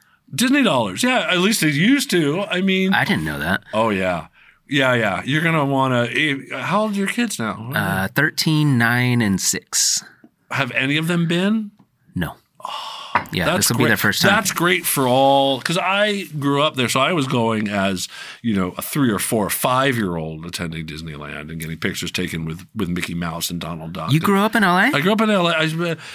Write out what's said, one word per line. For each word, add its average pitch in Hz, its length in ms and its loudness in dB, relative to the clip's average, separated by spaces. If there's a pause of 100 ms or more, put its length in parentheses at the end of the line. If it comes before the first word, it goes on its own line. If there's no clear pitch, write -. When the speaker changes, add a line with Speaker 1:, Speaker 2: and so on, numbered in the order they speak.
(340)
Speaker 1:
Disney 262 300 2
dollars. 117 400 2
Yeah, 240 260 2
at 180 80 2
least 196 220 2
they 160 80 4
used 208 420 2
to. 165 300 2 (100)
I 180 100 -2
mean 190 320 2
Speaker 2:
I 135 120 2
didn't 104 200 0
know 73 140 -4
that. 85 240 -2 (100)
Speaker 1:
Oh, 110 180 2
yeah. 92 380 -2 (400)
Yeah, 135 260 2
yeah. 101 300 0
You're 147 180 0
gonna 165 240 2
wanna, 131 440 2
eh, 143 260 0 (140)
how 135 320 -2
old 214 100 -2
are 196 40 -2
your 196 100 0
kids 240 320 -4
now? 110 340 -6
Speaker 2:
Uh, 95 360 0
thirteen, 151 720 2
nine, 120 420 2
and 98 200 2
six. - 640 -2 (480)
Speaker 1:
Have 123 220 -2
any 135 240 0
of 160 100 -2
them 170 220 0
been? 202 420 0 (440)
Speaker 2:
No. - 220 -4 (280)
Speaker 1:
Oh, - 480 -12 (180)
Speaker 2:
Yeah, - 140 0
Speaker 1:
that's - 240 2
Speaker 2:
this - 20 2
will 120 80 0
be 123 60 4
their 113 60 4
Speaker 1:
great. 101 100 2
Speaker 2:
first 104 220 0
time. 196 80 6
Speaker 1:
That's 208 220 2
great 175 340 0
for 135 200 0
all, 135 540 4
'cause 165 160 -2
I 196 480 0 (140)
grew 143 240 0
up 151 140 0
there, 123 120 0
so - 120 0
I 151 120 2
was 147 140 0
going 113 420 0
as, 98 400 -2 (340)
you 113 140 0
know, 90 220 0
a - 40 -8
three 135 280 0
or 98 80 2
four 107 280 0
or 78 40 -2
five-year-old 95 960 -2
attending 82 400 -8
Disneyland 76 640 -12
and 80 100 -10
getting 80 160 -8
pictures 87 340 -4
taken 82 360 -4
with, 82 280 -8
with 101 140 -2
Mickey 87 260 -4
Mouse 82 360 -6
and 87 100 -6
Donald 82 320 -10
Duck. 85 200 -4
Speaker 2:
You 160 80 4
grew 196 200 2
up 208 160 0
in 214 80 2
L 180 140 4
A? 196 60 4 (100)
Speaker 1:
I 143 60 2
grew 190 120 2
up 214 80 2
in 220 100 2
L 185 160 2
A. 170 60 0
I 160 120 0
was, 160 320 -2 (180)